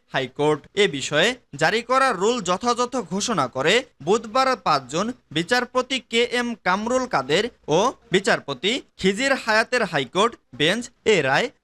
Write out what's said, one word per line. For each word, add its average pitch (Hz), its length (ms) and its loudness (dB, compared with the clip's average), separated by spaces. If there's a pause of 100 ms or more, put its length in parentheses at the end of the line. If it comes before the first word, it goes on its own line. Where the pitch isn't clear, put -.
(140)
হাইকোর্ট। 147 600 -2
এ 196 140 2
বিষয়ে 156 480 0 (200)
জারি 175 260 0
করা 262 300 2
রুল 214 300 0
যথাযথ 240 540 -2
ঘোষণা 190 520 -2
করে 165 360 0 (200)
বুধবার 233 540 0
পাঁচ 151 320 0
জুন 196 240 -2 (180)
বিচারপতি 247 680 -2 (100)
কে 233 140 2
এম 240 400 -2
কামরুল 226 440 0
কাদের 165 420 0 (180)
ও 196 260 2 (180)
বিচারপতি 190 680 0 (160)
খিজির 214 360 0
হায়াতের 226 500 0
হাইকোর্ট 170 520 -2 (200)
বেঞ্চ 180 340 0 (160)
এ 202 160 4
রায় 170 280 2 (140)